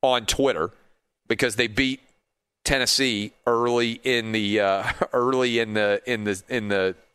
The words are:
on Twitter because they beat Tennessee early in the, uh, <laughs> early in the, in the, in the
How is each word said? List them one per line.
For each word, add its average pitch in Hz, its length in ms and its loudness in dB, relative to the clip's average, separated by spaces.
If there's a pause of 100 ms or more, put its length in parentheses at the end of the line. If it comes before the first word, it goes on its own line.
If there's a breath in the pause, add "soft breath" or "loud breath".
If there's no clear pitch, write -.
on 127 240 2
Twitter 135 460 0 (560)
because 117 300 0
they 117 100 2
beat 131 320 -2 (640)
Tennessee 123 680 0 (140)
early 120 560 0
in 117 280 0
the, 104 280 0
uh, 98 240 2 (180)
<laughs> - 120 -4
early 123 460 2
in 110 140 -4
the, 104 320 0
in 113 180 -4
the, 101 240 -2
in 117 220 -4
the 95 260 0 (200)